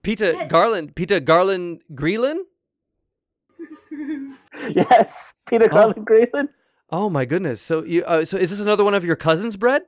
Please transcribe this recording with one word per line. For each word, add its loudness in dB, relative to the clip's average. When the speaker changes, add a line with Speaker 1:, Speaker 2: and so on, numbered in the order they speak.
Speaker 1:
Peter -2
Speaker 2:
Yes. -6
Speaker 1:
Garland, 0
Peter 0
Garland 0
Greeland? -2
Speaker 3:
<laughs> -10
Yes, 0
Peter 2
Speaker 1:
Oh. 2
Speaker 3:
Garland 4
Greeland. 2
Speaker 1:
Oh -2
my -2
goodness. -4
So -2
you, 0
uh, 0
so -6
is 2
this -6
another 2
one 2
of -2
your 2
cousins, -2
Brett? 0